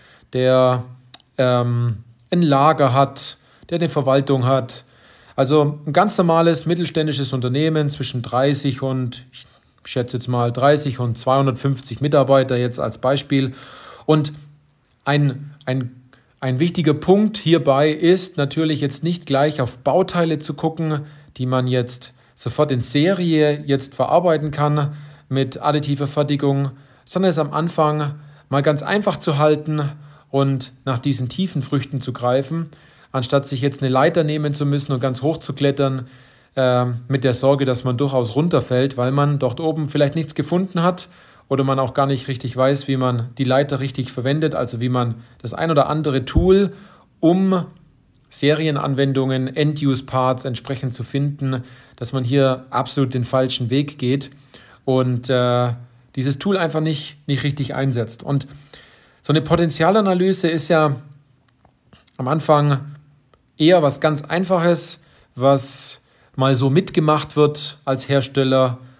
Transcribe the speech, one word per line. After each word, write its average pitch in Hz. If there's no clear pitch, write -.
der, 127
ähm, 120
ein 180
Lager 143
hat, -
der 170
eine 160
Verwaltung 135
hat. 131
Also 147
ein 151
ganz 202
normales 165
mittelständisches 156
Unternehmen 143
zwischen 123
dreißig 139
und, 131
ich -
schätze 123
jetzt -
mal, 120
dreißig 139
und 117
zweihundertfünfzig 131
Mitarbeiter 135
jetzt 120
als 120
Beispiel. 135
Und 156
ein, 143
ein, 127
ein 131
wichtiger 160
Punkt 202
hierbei 151
ist 170
natürlich 147
jetzt 139
nicht 170
gleich 139
auf 117
Bauteile 170
zu 147
gucken, 156
die 127
man 127
jetzt 123
sofort 143
in 127
Serie 151
jetzt 139
verarbeiten 156
kann 147
mit 131
additiver 147
Fertigung, 139
sondern 190
es 156
am 147
Anfang 151
mal 139
ganz 147
einfach 196
zu 147
halten 151
und 135
nach 127
diesen 127
tiefen 185
Früchten 139
zu 127
greifen, 135
anstatt 135
sich 127
jetzt 139
eine 135
Leiter 156
nehmen 151
zu 147
müssen 143
und 127
ganz 127
hoch 156
zu -
klettern, 139
ähm, 123
mit 135
der 127
Sorge, 139
dass 127
man 123
durchaus 127
runterfällt, 139
weil 123
man 143
dort 131
oben 160
vielleicht 143
nichts 160
gefunden 175
hat 175
oder 135
man 135
auch 127
gar 139
nicht 139
richtig 123
weiß, 139
wie 139
man 123
die 139
Leiter 131
richtig 127
verwendet, 143
also 117
wie 123
man 123
das 117
ein 165
oder 143
andere 147
Tool, 190
um 185
Serienanwendungen, 139
End-Use-Parts 131
entsprechend 127
zu 120
finden, 139
dass 120
man 131
hier 131
absolut 127
den 123
falschen 131
Weg 143
geht 135
und, 127
äh, 123
dieses 139
Tool 196
einfach 160
nicht, 156
nicht 139
richtig 139
einsetzt. 123
Und 143
so -
eine 156
Potenzialanalyse 180
ist 160
ja 156
am 127
Anfang 147
eher 165
was 143
ganz 151
Einfaches, 170
was -
mal 131
so 131
mitgemacht 151
wird 147
als 131
Hersteller 131